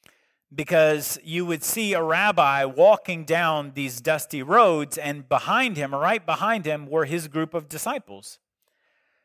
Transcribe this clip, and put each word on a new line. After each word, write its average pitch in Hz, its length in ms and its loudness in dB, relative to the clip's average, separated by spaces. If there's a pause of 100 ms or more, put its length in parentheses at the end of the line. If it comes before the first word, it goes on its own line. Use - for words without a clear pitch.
(540)
Because 151 680 0
you 170 220 -4
would 165 180 -4
see 214 300 -2
a 165 100 0
rabbi 160 600 2
walking 165 600 4
down 156 480 0
these 135 260 -6
dusty 147 440 -4
roads, 165 540 4
and 147 300 -8
behind 202 480 0
him, 139 180 -6
right 170 320 0
behind 175 400 -2
him, 151 220 -4
were 156 180 0
his 156 220 -6
group 156 260 -6
of 156 140 -6
disciples. 156 720 -10 (840)